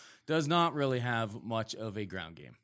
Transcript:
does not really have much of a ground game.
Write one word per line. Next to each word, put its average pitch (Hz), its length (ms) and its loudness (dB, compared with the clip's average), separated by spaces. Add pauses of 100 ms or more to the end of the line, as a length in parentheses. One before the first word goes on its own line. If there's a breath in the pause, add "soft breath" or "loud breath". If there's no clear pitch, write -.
(260 loud breath)
does 156 220 2
not 170 260 4
really 135 280 2
have 113 420 -2
much 113 320 -2
of 107 240 -6
a 104 80 -2
ground 85 300 -8
game. 67 260 -18